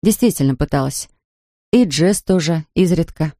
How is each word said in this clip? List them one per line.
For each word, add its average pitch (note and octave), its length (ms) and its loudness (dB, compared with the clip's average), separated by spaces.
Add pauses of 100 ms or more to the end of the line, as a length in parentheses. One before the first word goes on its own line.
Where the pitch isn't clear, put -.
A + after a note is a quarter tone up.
действительно F3+ 520 0
пыталась. C#3 540 -4 (640)
И A#3+ 140 4
Джесс E3+ 360 0
тоже E3 520 -2
изредка. E3 680 0